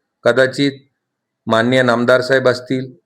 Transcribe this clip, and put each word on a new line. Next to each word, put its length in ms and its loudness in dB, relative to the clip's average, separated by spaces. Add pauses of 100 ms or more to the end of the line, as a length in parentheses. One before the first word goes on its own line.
(220)
कदाचित 500 0 (760)
माननीय 360 0
नामदार 380 2
साहेब 280 0
असतील, 440 -4 (140)